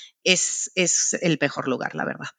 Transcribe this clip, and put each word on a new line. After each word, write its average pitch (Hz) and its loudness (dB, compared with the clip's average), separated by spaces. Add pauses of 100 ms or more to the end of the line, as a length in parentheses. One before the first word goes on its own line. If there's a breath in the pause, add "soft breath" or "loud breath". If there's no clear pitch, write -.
(240 loud breath)
es, - 0
es - 2
el 165 2
mejor 139 -2
lugar, 127 -2
la 147 -2
verdad. 139 -6 (120)